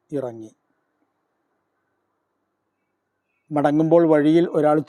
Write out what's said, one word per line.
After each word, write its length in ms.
ഇറങ്ങി. 400
മടങ്ങുമ്പോൾ 560
വഴിയിൽ 420
ഒരാൾ 280